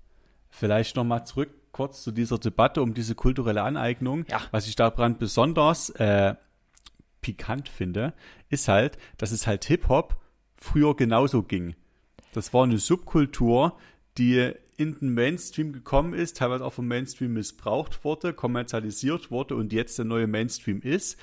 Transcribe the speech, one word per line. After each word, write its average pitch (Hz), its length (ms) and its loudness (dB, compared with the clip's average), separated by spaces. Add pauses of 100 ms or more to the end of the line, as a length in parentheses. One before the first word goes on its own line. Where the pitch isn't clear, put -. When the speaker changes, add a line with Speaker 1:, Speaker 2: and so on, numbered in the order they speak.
(500)
Speaker 1:
vielleicht 110 460 0
noch 127 80 0
mal 117 200 -2
zurück 143 260 -6 (200)
kurz 135 320 -8
zu - 80 -6
dieser 113 280 -2
Debatte 117 440 2
um 117 100 0
diese 113 220 -4
kulturelle 117 480 2
Aneignung. 127 640 -2
Speaker 2:
Ja. - 220 -4
Speaker 1:
Was 110 160 -2
ich 110 100 -8
daran 120 400 2
besonders, 147 720 2
äh, 101 440 2 (880)
pikant - 460 -6
finde, 95 440 -4 (380)
ist - 180 -2
halt, 110 300 4 (180)
dass 104 160 -6
es 110 140 -2
halt 101 180 -2
Hip-Hop - 560 2 (360)
früher 147 400 2
genauso 120 460 4
ging. 87 320 -4 (580)
Das - 200 -8
war 127 120 6
eine 117 140 2
Subkultur, 143 1000 2 (400)
die 123 340 4 (240)
in 156 220 -4
den 131 160 -2
Mainstream 151 580 -2
gekommen 139 420 0
ist, 170 240 -4
teilweise 127 260 -2
auch 131 80 -6
vom 123 160 -6
Mainstream 123 460 -4
missbraucht 110 680 -4
wurde, 156 300 -4
kommerzialisiert 123 960 -4
wurde 131 240 -4
und 107 180 -4
jetzt 113 260 -2
der 120 60 -2
neue 113 220 0
Mainstream 107 560 -2
ist. 160 400 -4